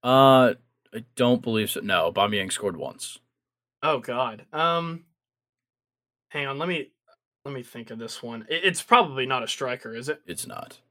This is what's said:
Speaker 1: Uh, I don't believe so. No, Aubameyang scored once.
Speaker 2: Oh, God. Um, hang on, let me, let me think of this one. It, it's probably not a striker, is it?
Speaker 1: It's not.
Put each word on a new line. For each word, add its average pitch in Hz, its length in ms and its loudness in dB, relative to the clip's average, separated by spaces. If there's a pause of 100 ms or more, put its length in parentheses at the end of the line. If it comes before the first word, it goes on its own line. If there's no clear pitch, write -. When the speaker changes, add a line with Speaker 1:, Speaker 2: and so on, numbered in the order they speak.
Speaker 1:
Uh, 131 500 8 (400)
I 113 100 -10 (120)
don't 123 260 4
believe 110 300 -2
so. - 100 -6
No, 87 300 2
Aubameyang 98 400 0
scored 92 260 -4
once. - 420 -12 (640)
Speaker 2:
Oh, 147 160 0
God. 120 540 -4
Um, 170 520 -2 (1200)
hang 143 180 -6
on, 139 120 -6
let 170 100 -2
me, 160 220 -6 (540)
let 139 80 -10
me 127 100 -10
think 117 280 -16
of 113 80 -12
this 113 240 -12
one. 117 260 -12
It, 165 140 -2
it's 190 180 0
probably 147 440 2
not 127 180 -2
a 110 40 -8
striker, 123 460 -6
is 123 160 -10
it? 151 160 -6
Speaker 1:
It's - 220 -10
not. - 320 -14 (120)